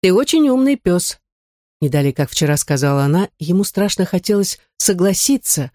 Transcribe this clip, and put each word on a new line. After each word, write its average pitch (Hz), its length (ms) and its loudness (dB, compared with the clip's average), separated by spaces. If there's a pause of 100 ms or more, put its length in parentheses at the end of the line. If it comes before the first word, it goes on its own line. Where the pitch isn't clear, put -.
«Ты 185 100 4
очень 285 380 2
умный 262 260 2
пес», - 440 -2 (600)
не 151 80 -2
далее, 143 260 0
как 143 180 -4
вчера 147 260 0
сказала 139 460 0
она, 170 340 0
ему 180 260 0
страшно 196 420 -2
хотелось 196 520 -2 (200)
согласиться 190 960 -2